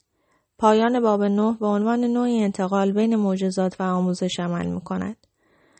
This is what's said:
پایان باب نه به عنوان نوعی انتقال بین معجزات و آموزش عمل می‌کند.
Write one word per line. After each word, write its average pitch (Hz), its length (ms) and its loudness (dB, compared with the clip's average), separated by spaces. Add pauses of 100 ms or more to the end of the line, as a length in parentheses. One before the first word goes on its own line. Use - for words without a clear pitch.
(580)
پایان 226 420 4
باب 208 220 2
نه 208 380 2
به 214 60 -2
عنوان 214 380 0
نوعی 240 400 0
انتقال 196 480 0
بین 220 240 2
معجزات 190 640 0
و - 20 -6
آموزش 180 580 -2
عمل 175 260 -4
می‌کند. 180 600 -8 (540)